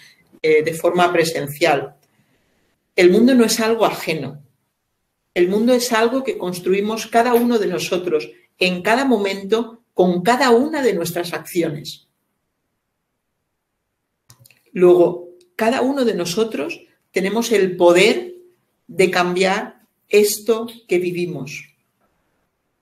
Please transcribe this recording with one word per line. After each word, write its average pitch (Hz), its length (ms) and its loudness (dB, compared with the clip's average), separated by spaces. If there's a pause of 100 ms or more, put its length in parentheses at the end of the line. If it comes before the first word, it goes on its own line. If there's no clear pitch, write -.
(420)
eh, 156 200 2
de 160 120 -6
forma 175 380 0
presencial. 151 840 -2 (1000)
El 180 160 6
mundo 233 240 4
no 240 100 4
es 214 160 -2
algo 220 240 0
ajeno. 151 580 -6 (920)
El 180 140 2
mundo 220 260 2
es 247 180 -2
algo 233 300 0
que 208 160 -6
construimos 196 680 -4
cada 233 280 2
uno 240 240 2
de 196 80 -2
nosotros 156 640 -4 (280)
en 180 240 -2
cada 233 220 0
momento 202 800 -4 (120)
con 180 280 2
cada 247 280 2
una 285 320 2
de 226 100 2
nuestras 170 400 -6
acciones. 156 760 -8 (2750)
Luego, 180 580 4 (260)
cada 233 240 0
uno 262 240 -2
de 214 100 0
nosotros 226 680 -6 (280)
tenemos 196 420 -2
el 190 240 2
poder 180 580 4 (520)
de 180 240 0
cambiar 185 720 -2 (260)
esto 214 580 0 (220)
que 180 100 0
vivimos. 170 760 -8 (1080)